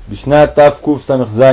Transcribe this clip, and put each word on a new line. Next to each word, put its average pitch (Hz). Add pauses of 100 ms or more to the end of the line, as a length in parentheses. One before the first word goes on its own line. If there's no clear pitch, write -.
בשנת 143
תקס"ז, 135